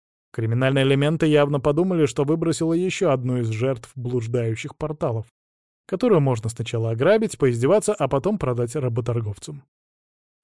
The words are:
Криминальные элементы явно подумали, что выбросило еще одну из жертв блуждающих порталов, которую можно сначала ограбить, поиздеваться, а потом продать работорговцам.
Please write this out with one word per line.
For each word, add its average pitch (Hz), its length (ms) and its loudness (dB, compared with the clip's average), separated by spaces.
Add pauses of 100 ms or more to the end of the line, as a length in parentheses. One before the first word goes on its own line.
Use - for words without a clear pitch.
(320)
Криминальные 131 540 2
элементы 143 400 2
явно 147 340 4
подумали, 160 460 2
что 139 180 -2
выбросило 165 480 0
еще 180 380 0
одну 127 300 0
из 117 100 -2
жертв 117 440 -4
блуждающих 120 800 -4
порталов, 151 520 -4 (600)
которую 190 360 4
можно 123 260 0
сначала 113 440 -4
ограбить, 196 440 2
поиздеваться, 139 560 2
а 147 160 -2
потом 165 300 0
продать 120 360 -4
работорговцам. 120 880 -4 (800)